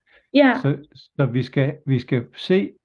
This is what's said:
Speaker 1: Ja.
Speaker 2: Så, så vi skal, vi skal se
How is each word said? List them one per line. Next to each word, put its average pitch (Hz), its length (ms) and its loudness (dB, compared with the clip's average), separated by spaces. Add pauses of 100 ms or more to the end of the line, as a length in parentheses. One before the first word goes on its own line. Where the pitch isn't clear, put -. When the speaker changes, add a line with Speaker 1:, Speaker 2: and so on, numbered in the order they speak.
(340)
Speaker 1:
Ja. 269 280 4
Speaker 2:
Så, 139 160 0 (180)
så - 300 -4
vi 120 180 -2
skal, 139 420 -2
vi 135 140 0
skal 123 360 -4
se 190 360 -2 (140)